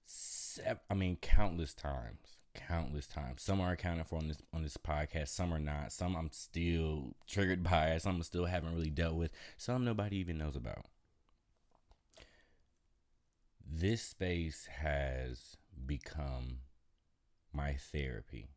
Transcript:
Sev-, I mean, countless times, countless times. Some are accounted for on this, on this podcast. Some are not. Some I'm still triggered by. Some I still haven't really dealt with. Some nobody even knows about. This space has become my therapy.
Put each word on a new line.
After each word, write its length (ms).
Sev-, 720
I 40
mean, 240
countless 560
times, 640
countless 520
times. 360
Some 180
are 120
accounted 340
for 100
on 100
this, 140
on 100
this 140
podcast. 520
Some 240
are 60
not. 320
Some 240
I'm 160
still 840
triggered 360
by. 360
Some 180
I 40
still 240
haven't 280
really 160
dealt 260
with. 160
Some 280
nobody 320
even 200
knows 180
about. 300
This 320
space 680
has 800
become 760
my 200
therapy. 840